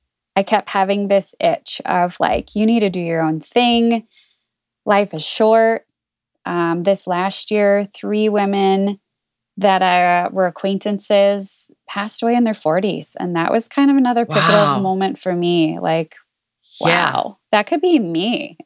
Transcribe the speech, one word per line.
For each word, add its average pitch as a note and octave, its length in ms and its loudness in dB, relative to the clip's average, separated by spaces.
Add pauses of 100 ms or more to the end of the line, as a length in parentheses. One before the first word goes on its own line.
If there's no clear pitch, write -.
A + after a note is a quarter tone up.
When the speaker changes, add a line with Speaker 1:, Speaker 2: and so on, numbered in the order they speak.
(360)
Speaker 1:
I G3 80 2
kept G3 260 -2
having G3+ 400 -2
this G3 320 0
itch - 440 -2
of, F3+ 340 -2
like, - 360 -2
"You G#3+ 100 0
need A#3 160 2
to G3+ 80 2
do F3+ 120 -6
your E3 200 -2
own D#3+ 200 -2
thing. A#3 640 0 (800)
Life G3+ 280 2
is D#3 120 -8
short." A3+ 600 2 (600)
Um, F3 380 -2
this G3 240 0
last F#3 440 -4
year, G3+ 420 2
three G#3 360 -2
women G3 720 0 (580)
that F#3+ 260 2
I, F3+ 400 2
uh, F3+ 80 -2
were F#3 160 0
acquaintances G3+ 1200 -2 (200)
passed G#3 340 -8
away A#3 120 2
in A#3+ 100 2
their A3 80 0
forties. E3 640 -2
And F3+ 160 -4
that E3 160 -2
was A3+ 160 0
kind C#4 240 2
of C4+ 60 4
another A#3+ 280 2
pivotal A3 200 0 (200)
Speaker 2:
Wow. G#3 160 0
Speaker 1:
moment F#3+ 380 -2
for F#3 160 -4
me. F3 440 0
Like, E3 360 -4 (680)
Speaker 2:
Yeah. - 260 2
Speaker 1:
wow, - 260 -4 (140)
that G#3 160 2
could D#4+ 140 -2
be F4 180 2
me. F3 680 -4